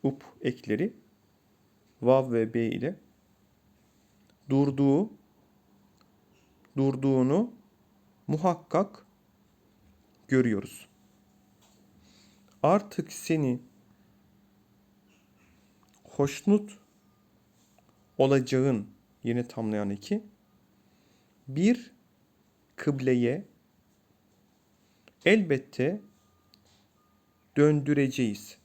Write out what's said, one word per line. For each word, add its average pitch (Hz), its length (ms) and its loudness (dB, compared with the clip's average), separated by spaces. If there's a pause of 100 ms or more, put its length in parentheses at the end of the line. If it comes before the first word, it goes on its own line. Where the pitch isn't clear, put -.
up 135 200 -4 (180)
ekleri, 123 520 -4 (1080)
vav 127 300 2
ve 113 220 -2
be 117 120 0
ile 120 300 -4 (1500)
durduğu, 139 600 2 (1700)
durduğunu 135 760 0 (720)
muhakkak 170 800 -2 (1200)
görüyoruz. 120 600 -2 (1800)
Artık 185 480 0
seni 139 480 -2 (2500)
hoşnut - 760 -2 (1400)
olacağın, 131 680 2 (360)
yine 120 240 -4
tamlayan 107 420 -4
eki, 202 340 -6 (1200)
bir 180 480 0 (800)
kıbleye 131 680 0 (1800)
elbette 170 760 0 (1600)
döndüreceğiz. 139 1080 0